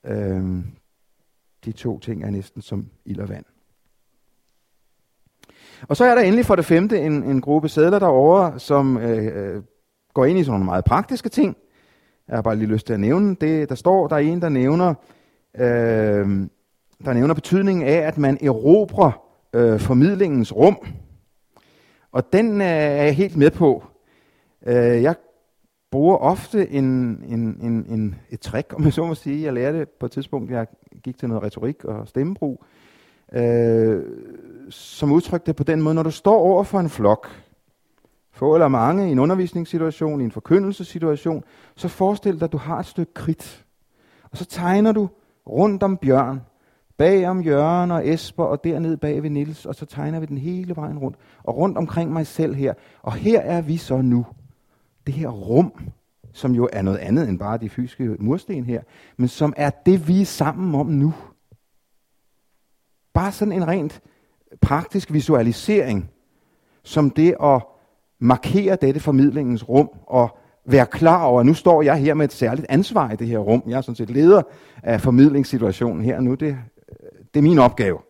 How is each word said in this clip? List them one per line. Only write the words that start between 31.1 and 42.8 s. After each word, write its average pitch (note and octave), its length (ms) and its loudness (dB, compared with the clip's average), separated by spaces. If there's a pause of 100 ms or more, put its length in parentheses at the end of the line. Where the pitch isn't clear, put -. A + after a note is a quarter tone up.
til B2 120 -8
noget A2 140 -4
retorik A2+ 420 -10
og A2 220 -10
stemmebrug, C#3+ 560 -6 (680)
øh, A2+ 720 2 (640)
som - 420 -4
udtrykte E3+ 360 0
det D#3 80 -4
på C#3 80 -4
den D#3+ 180 0
måde, D#3 140 0
når D#3+ 80 -2
du D#3+ 80 -2
står G3+ 280 2
over F#3 240 2
for G3 160 -4
en E3 100 -2
flok, G#2+ 400 0 (1040)
få D3 220 0
eller D#3+ 140 4
mange, C#3+ 420 2
i - 20 0
en B2+ 80 2
undervisningssituation, D#3+ 1040 -2
i - 20 -2
en A2 80 -6
forkyndelsessituation, E3 1120 -2 (320)
så - 120 -10
forestil G3 460 -2
dig, D#3+ 100 -4
at D#3+ 80 -4
du D#3+ 60 -6
har D3 220 -8
et F3 60 -8